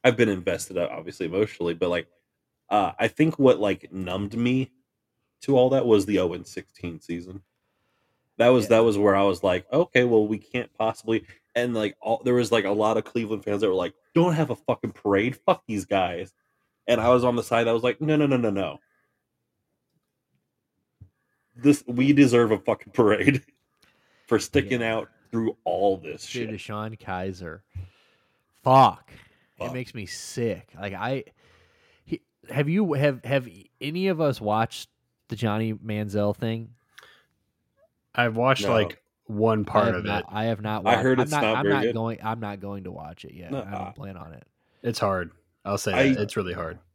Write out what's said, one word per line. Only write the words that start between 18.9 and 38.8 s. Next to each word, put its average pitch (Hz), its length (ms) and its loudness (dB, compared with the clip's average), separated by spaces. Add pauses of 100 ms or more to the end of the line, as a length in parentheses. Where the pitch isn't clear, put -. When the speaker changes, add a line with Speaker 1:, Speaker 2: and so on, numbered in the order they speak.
Speaker 1:
This, 143 320 2
we 131 260 2
deserve 120 380 6
a 104 80 2
fucking - 340 -4
parade 113 500 4 (420)
<laughs> - 420 -20
for 110 120 2
sticking 123 420 -2
Speaker 2:
Yeah. 113 140 -2
Speaker 1:
out - 140 -8 (220)
through 110 320 -4
all 95 340 0
this 78 260 -14
Speaker 2:
Dude, - 60 -16
Speaker 1:
shit." 117 220 -8
Speaker 2:
DeShone 107 480 -10
Kizer. 92 600 -10 (1040)
Fuck. 127 480 6 (480)
It - 60 -8
Speaker 1:
Fuck. 123 80 -8
Speaker 2:
makes 127 220 -10
me 104 100 -10
sick. - 640 -8 (100)
Like, 98 140 -8
I, 117 300 -6 (840)
he, - 160 -8 (280)
have 143 200 -2
you, 180 240 0
have, 135 320 0
have 127 240 -2 (320)
any 170 260 -4
of 165 140 -2
us 143 180 0
watched 107 480 -2 (420)
the 117 60 -6
Johnny 110 380 -2
Manziel 104 600 -2
thing? 113 340 -6 (1400)
Speaker 3:
I've 120 220 0
watched, 127 300 2
Speaker 1:
No. 120 80 2
Speaker 3:
like, 104 280 0 (240)